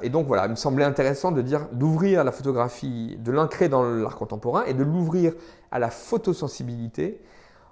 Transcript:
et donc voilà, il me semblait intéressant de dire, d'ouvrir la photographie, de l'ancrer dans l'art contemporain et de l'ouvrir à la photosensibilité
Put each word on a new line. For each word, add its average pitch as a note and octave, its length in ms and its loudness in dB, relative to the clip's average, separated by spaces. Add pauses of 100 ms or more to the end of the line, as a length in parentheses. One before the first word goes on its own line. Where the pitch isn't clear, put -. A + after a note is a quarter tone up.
et A#2+ 80 -4
donc D3 180 0
voilà, G2+ 200 2
il - 20 0
me A#2 60 -4
semblait C#3 280 0
intéressant C#3 480 2
de C#3 100 0
dire, C#3+ 300 -2
d'ouvrir D#3+ 520 4
la B2+ 80 0
photographie, A#2+ 880 -2
de A2+ 120 -2
l'ancrer D#3+ 380 2
dans C3 140 4
l'art A2+ 340 0
contemporain A#2+ 480 -2
et C3+ 80 -2
de C3 100 2
l'ouvrir E3 500 2 (380)
à B2 80 -2
la A#2 100 2
photosensibilité D3+ 1300 -4 (500)